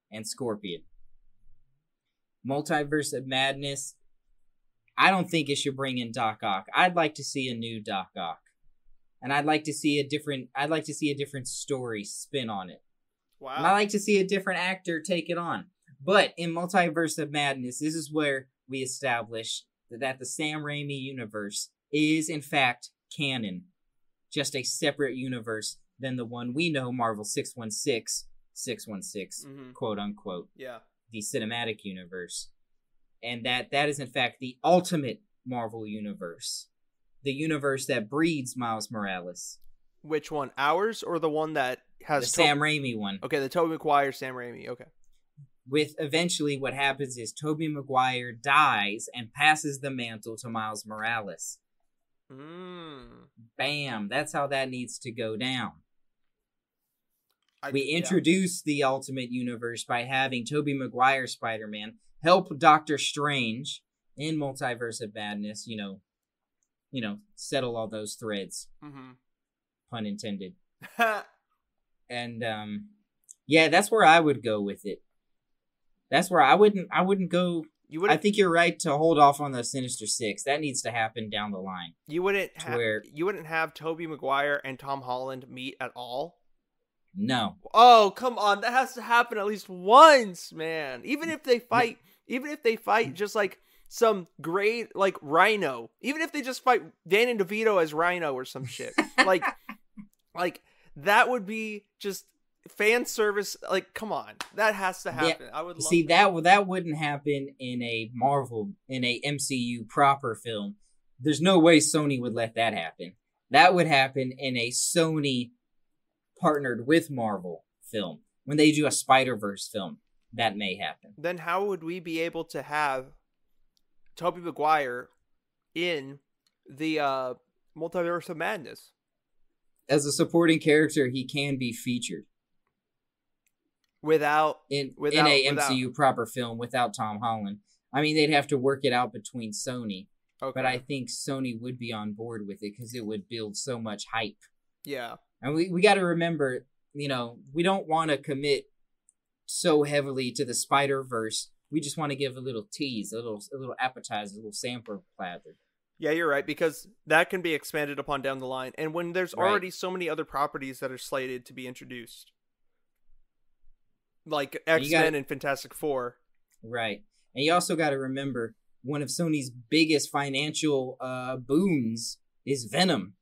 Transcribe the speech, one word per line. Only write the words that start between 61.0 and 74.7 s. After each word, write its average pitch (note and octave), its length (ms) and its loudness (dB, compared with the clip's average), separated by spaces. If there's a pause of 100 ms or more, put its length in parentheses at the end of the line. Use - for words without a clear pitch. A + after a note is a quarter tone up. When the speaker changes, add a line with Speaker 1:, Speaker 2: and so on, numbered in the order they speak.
Speaker 1:
Spider-Man A2 720 -8 (240)
help F3 360 4
Doctor D#3 400 6
Strange C#3 840 -2 (340)
in D#3 200 -2
Multiverse B2+ 640 -4
of G#2 140 -10
Madness, G#2 520 -8
you A2+ 100 -10
know, G2 240 -10 (880)
you C3 120 -8
know, G#2 160 -6 (180)
settle B2+ 400 -4
all A2 120 -4
those G#2+ 260 -10
threads. G2+ 540 -8 (160)
Speaker 2:
Mm-hmm. C3+ 280 -18 (800)
Speaker 1:
Pun A2+ 160 -6
intended. G2+ 520 -8
Speaker 2:
<laughs> - 40 -20 (1500)
Speaker 1:
And, A#2+ 340 -8
um, G#2+ 440 -6 (580)
yeah, D#3 220 6
that's F3+ 220 4
where G#3+ 140 6
I E3 160 10
would C#3 240 2
go G#2+ 160 0
with G2+ 240 -6